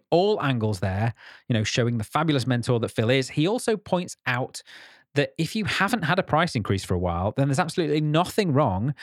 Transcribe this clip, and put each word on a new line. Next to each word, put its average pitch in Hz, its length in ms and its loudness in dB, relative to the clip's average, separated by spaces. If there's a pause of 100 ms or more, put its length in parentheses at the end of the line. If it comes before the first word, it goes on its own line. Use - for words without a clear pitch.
(120)
all 196 280 4
angles 110 420 0
there, 101 340 -2 (320)
you 123 80 2
know, 110 80 2
showing 120 340 0
the 107 60 -2
fabulous 151 420 0
mentor 120 340 0
that 110 100 -2
Phil 113 200 0
is, 131 200 2
he 151 180 0
also 226 280 -2
points - 420 -4 (100)
out 123 340 -4 (540)
that 143 240 2
if 160 160 -2
you 214 100 -2
haven't 196 380 0
had 170 160 0
a - 40 2
price 160 320 0
increase 101 280 -2
for - 100 -2
a 90 60 0
while, 87 380 0
then 139 100 2
there's 135 120 0
absolutely 156 420 0
nothing 160 520 0
wrong 123 500 2